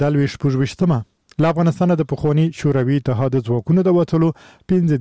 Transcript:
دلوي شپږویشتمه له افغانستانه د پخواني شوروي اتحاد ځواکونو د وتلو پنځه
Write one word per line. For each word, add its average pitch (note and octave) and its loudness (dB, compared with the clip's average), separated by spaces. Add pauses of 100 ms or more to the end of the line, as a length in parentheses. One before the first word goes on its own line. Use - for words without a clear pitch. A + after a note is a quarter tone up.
دلوي C#3+ 0
شپږویشتمه C#3 -2 (460)
له E3 2
افغانستانه E3+ 0
د C#3+ -6
پخواني D3+ 0 (160)
شوروي C#3 0
اتحاد C3 0
ځواکونو A#2+ 0
د F3 4
وتلو E3 0 (400)
پنځه E3+ 2